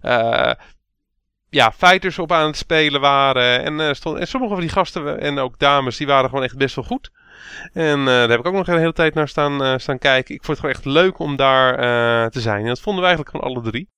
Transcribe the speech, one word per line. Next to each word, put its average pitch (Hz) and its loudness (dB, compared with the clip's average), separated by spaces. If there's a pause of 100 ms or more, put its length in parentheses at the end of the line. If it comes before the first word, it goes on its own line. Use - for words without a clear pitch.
eh, 117 2 (960)
ja, 120 4
fighters 185 2
op 165 -4
aan 160 2
het 151 -4
spelen 151 0
waren. 135 4
En, 151 -4
eh, 151 0
stond-, 156 -6
en 175 -4
sommige 254 -4
van 180 -4
die 165 -4
gasten 160 -4
en 143 -4
ook 127 -6
dames, 139 2
die 147 -6
waren 135 2
gewoon 131 -4
echt 123 -8
best 135 -2
wel 127 -8
goed. - -8 (600)
En, 151 0
eh, 135 0
daar 123 4
heb 117 4
ik 120 -6
ook 185 -2
nog 190 -2
een 175 2
hele 165 2
tijd 156 0
naar 151 0
staan, 143 -2
eh, 131 2
staan 131 -4
kijken. 131 0
Ik - -18
vond 151 -6
het 156 -8
gewoon 131 -2
echt - -14 (180)
leuk 185 0
om 147 -4
daar, 131 4
eh, 117 2
te 127 -6
zijn. 107 -2
En 113 -4
dat 123 -4
vonden 190 -4
we 185 2
eigenlijk 156 -2
gewoon 131 -6
alle 113 -6
drie. 135 -8